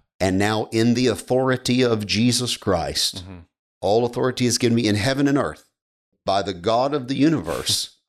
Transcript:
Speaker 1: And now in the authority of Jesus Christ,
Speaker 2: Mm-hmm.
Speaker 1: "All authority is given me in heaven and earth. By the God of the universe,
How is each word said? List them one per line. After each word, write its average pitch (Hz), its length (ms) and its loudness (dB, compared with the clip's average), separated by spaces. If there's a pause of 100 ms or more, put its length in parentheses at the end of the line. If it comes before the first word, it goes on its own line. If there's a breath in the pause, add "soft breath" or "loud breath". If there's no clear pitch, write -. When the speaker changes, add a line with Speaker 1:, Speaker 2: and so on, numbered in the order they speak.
(180)
Speaker 1:
And 95 180 0
now 110 340 0
in 113 220 2
the 127 140 0
authority 127 760 0
of 113 220 0
Jesus 117 540 0
Christ, 85 640 -2
Speaker 2:
Mm-hmm. 92 140 -16 (420)
Speaker 1:
"All 110 240 2
authority 123 400 -2
is 113 140 0
given 117 180 2
me 117 100 0
in 104 100 2
heaven 135 300 0
and 139 120 2
earth. 80 320 -6 (560)
By 98 160 2
the 98 100 -4
God 110 400 0
of 131 160 -4
the 139 80 -4
universe, 101 800 -2 (120)